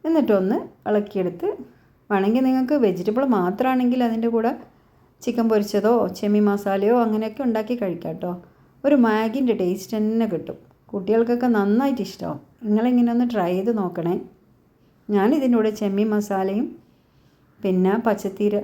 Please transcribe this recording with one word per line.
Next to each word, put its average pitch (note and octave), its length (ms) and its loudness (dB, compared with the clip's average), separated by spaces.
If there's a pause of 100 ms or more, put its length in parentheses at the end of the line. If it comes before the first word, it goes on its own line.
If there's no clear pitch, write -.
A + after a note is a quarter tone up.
എന്നിട്ടൊന്ന് A3+ 500 2 (320)
ഇളക്കിയെടുത്ത്, G#3 600 -2 (600)
വേണമെങ്കിൽ G#3 360 2
നിങ്ങൾക്ക് C4 380 0
വെജിറ്റബിൾ G#3 400 0 (120)
മാത്രമാണെങ്കിൽ B3 720 0
അതിൻ്റെ A3+ 280 -2
കൂടെ A3 180 0 (720)
ചിക്കൻ A#3 260 0
പൊരിച്ചതോ G#3 420 2 (240)
ചെമ്മീൻ G#3 320 2
മസാലയോ G3+ 560 2
അങ്ങനെയൊക്കെ G#3+ 420 -4
ഉണ്ടാക്കി A3 360 -2
കഴിക്കാം E3 320 -6
കേട്ടോ. F3+ 180 -6 (520)
ഒരു C#4+ 120 4 (100)
മാഗിൻ്റെ A3+ 540 0
ടേസ്റ്റ് F#3 360 -2
തന്നെ A3 360 0
കിട്ടും. - 260 -8 (320)
കുട്ടികൾക്കൊക്കെ A3+ 580 0 (100)
നന്നായിട്ട് G#3+ 500 0
ഇഷ്ടമാവും. - 320 -10 (260)
നിങ്ങളിങ്ങനെ A#3 480 2
ഒന്ന് B3 200 2
ട്രൈ F3+ 200 0
ചെയ്ത് G3 260 -2
നോക്കണേ. F3 360 -2 (1000)
ഞാനിതിൻ്റെ B3 420 4
കൂടെ G#3+ 220 2
ചെമ്മീൻ G#3 340 0
മസാലയും G#3 520 -2 (960)
പിന്നെ F#3 340 2 (140)
പച്ചത്തീര G#3 560 -2